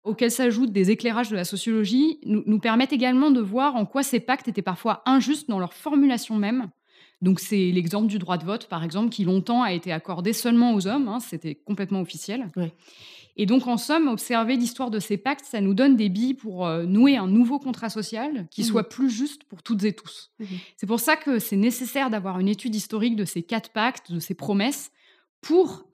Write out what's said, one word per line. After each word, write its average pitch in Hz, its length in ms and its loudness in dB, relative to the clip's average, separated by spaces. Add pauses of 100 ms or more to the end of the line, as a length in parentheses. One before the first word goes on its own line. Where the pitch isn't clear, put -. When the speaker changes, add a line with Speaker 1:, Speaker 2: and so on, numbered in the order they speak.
Speaker 1:
auquel 226 260 0
s'ajoutent 240 420 2
des 190 200 4
éclairages 226 380 0
de 214 60 -4
la 180 80 -4
sociologie 220 800 0
nous, 214 220 0
nous 214 140 2
permettent 240 340 2
également 254 380 4
de 247 100 6
voir 247 340 0
en 214 100 0
quoi 269 180 -2
ces 247 160 0
pactes 262 280 -2
étaient 202 140 -4
parfois 190 460 -4
injustes 269 420 2
dans 196 100 -2
leur 175 140 -4
formulation 277 640 2
même. 214 340 -2 (540)
Donc, 185 160 4
c'est 185 320 0
l'exemple 180 360 0
du 208 120 -2
droit 175 180 -2
de 160 80 -8
vote, 208 220 -6
par 165 160 -6
exemple, 190 260 -2
qui 214 140 -4
longtemps 190 400 0
a 202 100 -2
été 175 180 -6
accordé 175 420 -4
seulement 233 420 4
aux 190 100 0
hommes, 247 220 0
hein, 214 120 -6
c'était 156 360 -10
complètement 196 460 -4
officiel. 196 540 -8
Speaker 2:
Ouais. 170 160 -2 (640)
Speaker 1:
Et 208 100 0
donc, 254 180 4
en 240 120 0
somme, 302 300 0
observer 233 480 0
l'histoire 240 360 -2
de 214 80 -2
ces 196 180 -4
pactes, 285 280 -4
ça 233 140 -6
nous 196 140 2
donne 262 220 6
des 214 140 2
billes 240 260 0
pour, 185 320 -6
euh, 165 180 -2
nouer 240 320 6
un 196 100 -2
nouveau 240 300 4
contrat 262 320 -6
social 220 640 -8
qui - 100 -8
Speaker 2:
Mhm. 233 60 0
Speaker 1:
soit 220 220 0
plus 262 200 0
juste 247 360 -4
pour - 180 -20
toutes 202 200 -2
et 214 100 0
tous. - 460 -20
Speaker 2:
Mhm. 214 80 -10 (280)
Speaker 1:
C'est - 120 -10
pour 220 120 0
ça 311 160 2
que 285 240 0
c'est - 160 -4
nécessaire 247 560 0
d'avoir 190 280 -4
une 185 100 2
étude 214 260 -2
historique 220 400 -2
de 208 100 -2
ces 170 160 -6
quatre - 300 -6
pactes, 226 400 -4
de 170 80 -4
ces 175 160 -8
promesses, 202 560 -2 (500)
pour 339 520 2